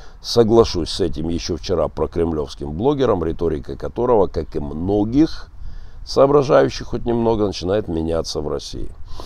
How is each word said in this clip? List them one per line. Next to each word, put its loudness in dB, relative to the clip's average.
соглашусь 4
с -4
этим -2
еще -4
вчера 0
прокремлевским -2
блогером, 2
риторика -2
которого, 2
как -6
и -2
многих 0
соображающих 4
хоть -4
немного, 2
начинает -2
меняться -2
в -4
России. -6